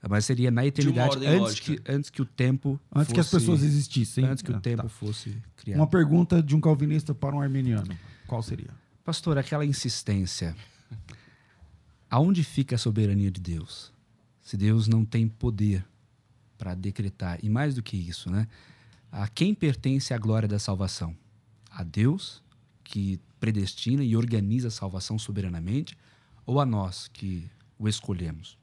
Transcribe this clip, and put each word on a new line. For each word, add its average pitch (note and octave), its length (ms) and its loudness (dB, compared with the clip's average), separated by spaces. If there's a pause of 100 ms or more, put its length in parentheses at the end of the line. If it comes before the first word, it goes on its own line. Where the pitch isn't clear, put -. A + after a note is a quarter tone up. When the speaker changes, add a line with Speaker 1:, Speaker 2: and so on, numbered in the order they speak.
Speaker 1:
Mas G#2 160 4
seria B2 260 4
na A#2+ 100 4
Speaker 2:
De C3+ 40 2
uma - 20 4
Speaker 1:
eternidade, C#3 420 4
Speaker 2:
ordem C3+ 180 0
Speaker 1:
antes E3 140 6
Speaker 2:
lógica. D3 340 -2
Speaker 1:
que, - 160 -8
antes C#3+ 200 -2
que - 100 -4
o B2+ 40 2
tempo C3+ 540 0 (160)
Speaker 3:
Antes D3+ 160 4
que A#2+ 80 2
as D#3+ 100 4
Speaker 1:
fosse, F3 160 4
Speaker 3:
pessoas D3 180 4
existissem. C#3 640 2
Speaker 1:
antes C3 180 0
que D3+ 80 -4
o A2+ 40 -2
Speaker 3:
Ah, G#2 60 -4
Speaker 1:
tempo A#2+ 220 -2
Speaker 3:
tá. A#2+ 60 -6
Speaker 1:
fosse G#2 460 -8 (220)
criado. G#2 220 -4
Speaker 3:
Uma D#3 80 4
pergunta E3+ 540 4
de D3 140 2
um D#3 60 6
calvinista D3+ 540 2
para C#3+ 200 -4
um C#3+ 60 -2
arminiano. B2 560 0 (300)
Qual A#2 160 -4
seria? - 260 -8 (340)
Speaker 1:
Pastor, D#3+ 340 0
aquela D3 280 -2
insistência. G2 920 -2 (1500)
Aonde E3 340 4
fica C3+ 320 -2
a - 20 0
soberania G#2 520 2
de F#2 120 -8
Deus? E2+ 500 -8 (500)
Se - 140 -12
Deus G#2+ 320 4
não A2+ 160 4
tem A2+ 240 0
poder G#2 580 0 (720)
pra F2+ 160 -8
decretar. F#2+ 680 -6
E G#2 60 -2
mais C3+ 260 0
do A#2+ 80 -6
que - 140 -6
isso, F2 320 -8
né? G#2 180 0 (640)
A G2+ 160 -6
quem F#3+ 260 0
pertence C3+ 600 0
a A#2+ 40 -2
glória A2 300 0
da G#2 120 -2
salvação? F#2 560 -4 (540)
A - 140 -10
Deus, G#2+ 580 -2 (420)
que G2 360 -4 (200)
predestina A2+ 640 0
e A2+ 120 2
organiza A2+ 540 0
a - 20 -8
salvação G2 480 -6
soberanamente, G2 800 -6 (480)
ou B2+ 160 2
a C#3 40 2
nós, G2+ 460 -2
que F2+ 380 -8 (280)
o G#2+ 120 -2
escolhemos? F2 720 -8